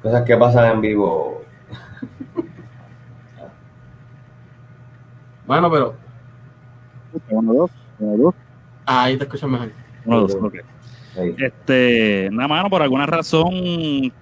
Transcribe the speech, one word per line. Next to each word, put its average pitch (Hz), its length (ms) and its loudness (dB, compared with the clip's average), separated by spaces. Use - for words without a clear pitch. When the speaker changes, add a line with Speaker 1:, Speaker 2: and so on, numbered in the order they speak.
Speaker 1:
Cosas 117 220 0
que 120 140 6
pasan 120 380 6
en 107 60 -2
vivo. 85 640 -2
<laughs> - 40 -20
Speaker 2:
Bueno, 165 260 2
pero 143 260 0
Speaker 3:
Uno, 113 240 0
dos. 165 180 2
Uno, 107 240 0
dos. 175 120 4
Speaker 2:
Ahí 127 320 2
te 139 80 -6
escuchas 139 240 -8
mejor. 120 220 -4
Speaker 3:
Uno, 117 160 2
dos. 98 140 0
Speaker 1:
Uno, 101 120 -4
Speaker 3:
Ok. 92 80 -8
Speaker 1:
ahí. 90 220 -4
Speaker 3:
Este, 117 920 0
nada, 123 160 -4
mano, 170 220 -2
por 185 120 2
alguna 139 240 0
razón 165 1160 -2